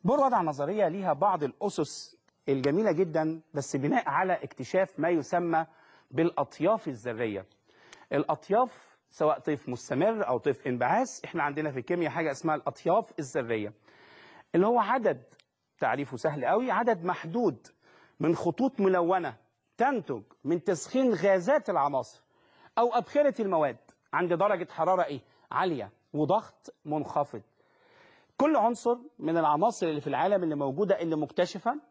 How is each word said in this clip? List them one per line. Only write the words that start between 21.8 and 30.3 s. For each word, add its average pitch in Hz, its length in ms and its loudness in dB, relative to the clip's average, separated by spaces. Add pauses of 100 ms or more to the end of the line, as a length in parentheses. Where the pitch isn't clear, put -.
أو 240 160 4
أبخرة 262 480 2
المواد 160 340 0 (360)
عند 165 200 0
درجة 180 400 0
حرارة 170 320 2
إيه؟ 139 160 -6 (300)
عالية 135 420 -2 (200)
وضغط 156 640 -2 (100)
منخفض. 147 580 -4 (960)
كل 294 200 4
عنصر 240 400 2 (220)
من 160 180 -2
العناصر 160 500 2
اللي 151 140 -2
في 135 60 -8
العالم 175 360 2